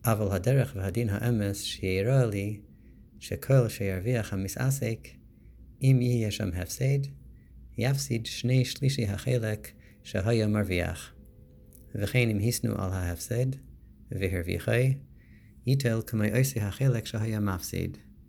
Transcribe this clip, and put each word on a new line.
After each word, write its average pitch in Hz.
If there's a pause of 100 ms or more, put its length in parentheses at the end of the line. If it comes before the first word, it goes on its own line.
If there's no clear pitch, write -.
אבל 104
הדרך 123
והדין 98
האמס 104
שיראה 101
לי, 101 (580)
שכל 131
שירוויח 101
המתעסק, 113 (760)
אם 131
יהיה 117
שם 101
הפסד, 131 (800)
יפסיד 120
שני 127
שלישי 135
החלק 107 (320)
שהיה 107
מרוויח. 90 (840)
וכן 113
אם 107
הישנו 110
על 92
ההפסד, 92 (680)
והרוויחו, 92 (920)
ייטל 123
כמו 107 (140)
עושה 127
החלק 117
שהיה 107
מפסיד. 90 (320)